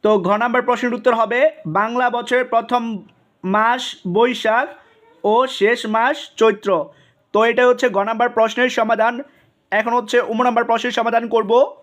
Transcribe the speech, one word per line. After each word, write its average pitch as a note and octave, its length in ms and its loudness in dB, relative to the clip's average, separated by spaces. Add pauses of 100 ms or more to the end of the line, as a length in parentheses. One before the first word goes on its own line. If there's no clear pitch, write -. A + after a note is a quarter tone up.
তো G#3+ 160 2
ঘ F3 180 -2
নাম্বার A#3+ 240 0
প্রশ্নের A#3+ 320 -2
উত্তর A#3+ 200 0
হবে, A3+ 260 0 (280)
"বাংলা C4+ 420 0
বছরের B3 360 -2
প্রথম A#3 580 -4 (400)
মাস A3 520 -2 (120)
বৈশাখ A3+ 600 0 (560)
ও A#3 240 2
শেষ A#3 380 0
মাস A3+ 320 0 (180)
চৈত্র।" G3+ 540 0 (440)
তো G#3+ 100 4
এটা A#3 240 2
হচ্ছে B3 220 2
ঘ F#3+ 140 -2
নাম্বার A3+ 260 -2
প্রশ্নের A3+ 400 0
সমাধান। A3+ 440 0 (580)
এখন A3 220 0
হচ্ছে A#3+ 280 0
উম A3 220 -4
নাম্বার A#3+ 220 2
প্রশ্নের A#3 260 0
সমাধান A#3 360 -2
করব। G#3+ 240 0 (320)